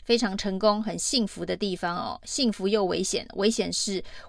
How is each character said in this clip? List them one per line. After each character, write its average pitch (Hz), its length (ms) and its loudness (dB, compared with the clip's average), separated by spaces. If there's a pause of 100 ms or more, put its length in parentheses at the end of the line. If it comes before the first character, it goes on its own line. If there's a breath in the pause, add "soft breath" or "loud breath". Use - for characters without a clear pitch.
非 240 140 4
常 202 180 2
成 196 220 -2
功、 214 240 4
很 180 160 -4
幸 226 300 0
福 170 180 -8
的 180 100 -2
地 185 200 -2
方 175 200 -2
哦， 110 300 -6
幸 247 260 0
福 190 160 0
又 202 160 4
危 175 200 0
险。 - 200 -2 (120)
危 202 160 4
险 220 200 0
是 190 320 -2 (260 loud breath)